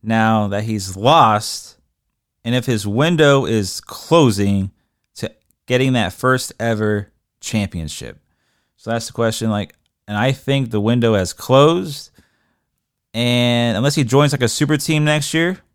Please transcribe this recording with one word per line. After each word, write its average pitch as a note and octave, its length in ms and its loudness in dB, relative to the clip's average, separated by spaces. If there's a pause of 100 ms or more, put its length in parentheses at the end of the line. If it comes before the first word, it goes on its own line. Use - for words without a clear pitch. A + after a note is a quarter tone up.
now A2 460 0
that G2+ 160 -4
he's F#2+ 340 -8
lost A2+ 800 2 (680)
and A#2 100 -4
if B2 120 -2
his A2 200 -2
window C#3+ 600 2
is G2+ 340 -2
closing G2+ 920 0 (440)
to - 160 -10 (340)
getting B2+ 280 0
that G#2+ 180 0
first - 480 -2
ever G#2+ 520 -2 (280)
championship. D#2+ 800 -6 (560)
So - 140 -14
that's A2+ 180 -4
the - 60 -16
question. A2+ 360 -2
Like, G#2 260 -6 (320)
and G#2 100 -6
I C3 160 0
think C#3 380 -4
the G#2+ 100 -2
window A#2 320 2
has F#2+ 180 0
closed. D3+ 800 2 (1040)
And A#2+ 640 0
unless C#3 180 0
he D3 80 0
joins, C3+ 300 2
like, B2+ 80 -2
a A#2 80 0
super D3+ 260 0
team D3+ 300 0
next D3+ 280 0
year E3+ 240 0 (180)